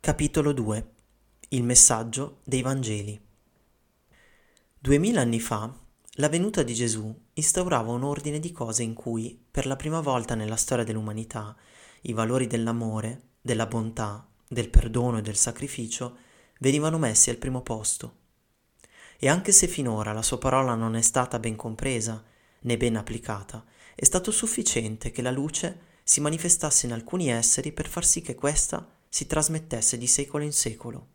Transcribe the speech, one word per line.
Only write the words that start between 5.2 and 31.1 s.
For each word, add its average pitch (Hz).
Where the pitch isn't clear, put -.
anni 117
fa, 113
la 143
venuta 175
di 120
Gesù 110
instaurava 156
un 123
ordine 143
di 151
cose 113
in 113
cui, 113
per 135
la 135
prima 156
volta 127
nella 110
storia 120
dell'umanità, 110
i 120
valori 117
dell'amore, 113
della 113
bontà, 110
del 120
perdono 120
e 104
del 104
sacrificio 120
venivano 151
messi 123
al 117
primo 127
posto. 113
E 139
anche 185
se 170
finora 107
la 110
sua 120
parola 131
non 113
è 113
stata 123
ben 110
compresa, 113
né 120
ben 117
applicata, 110
è -
stato 185
sufficiente 110
che 123
la 123
luce 143
si -
manifestasse 156
in 120
alcuni 131
esseri 123
per -
far 175
sì -
che 139
questa 156
si -
trasmettesse 156
di 120
secolo 147
in 151
secolo. 120